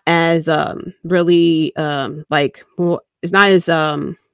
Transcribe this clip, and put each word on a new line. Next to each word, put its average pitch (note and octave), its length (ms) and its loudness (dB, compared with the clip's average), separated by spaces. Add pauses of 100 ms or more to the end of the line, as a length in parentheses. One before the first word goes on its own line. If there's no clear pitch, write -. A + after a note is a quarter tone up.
as, E3 420 0
um, D3+ 440 -4 (100)
really, E3+ 720 2
um, D3 540 -6
like, C#3+ 360 -2 (120)
well, F3 240 -2 (200)
it's F3 100 -8
not G3 180 4
as, F3+ 200 4
um, D#3 480 -2 (160)